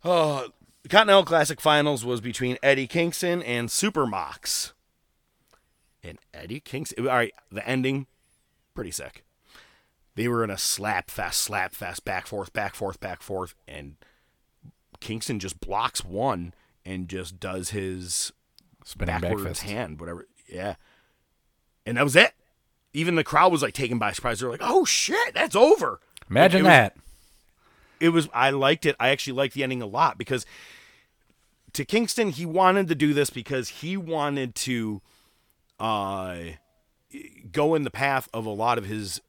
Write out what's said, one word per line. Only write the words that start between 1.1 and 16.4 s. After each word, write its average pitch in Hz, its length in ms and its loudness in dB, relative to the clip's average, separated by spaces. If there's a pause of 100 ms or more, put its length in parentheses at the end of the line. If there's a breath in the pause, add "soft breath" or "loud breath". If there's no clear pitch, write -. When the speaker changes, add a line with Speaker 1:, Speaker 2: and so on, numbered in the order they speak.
Speaker 1:
Classic 156 360 2
Finals 147 440 2
was 123 160 -2
between 123 420 -4
Eddie 135 240 4
Kingston 170 560 -2
and 120 280 -4
Super 175 360 0
Mox. - 680 -6 (1300)
And 85 160 -18 (160)
Eddie 87 260 -12
Kingston, - 480 -6
all 127 80 0
right, 117 160 2 (180)
the 101 160 -8
ending, 131 400 -2 (680)
pretty 95 160 -10
sick. - 340 -14 (920 soft breath)
They 117 140 -2
were 117 160 0
in 104 60 -4
a 95 80 -8
slap 98 520 -4
fest, 87 300 -6
slap 95 340 -4
fest, - 300 -12
back 95 220 -6
forth, 98 260 -10
back 101 220 -6
forth, 95 260 -8
back 92 220 -12
forth, 92 320 -8 (120)
and 73 300 -18 (1040)
Kingston 110 380 -8
just 95 200 -10
blocks 110 460 -4
one 95 480 -6 (320)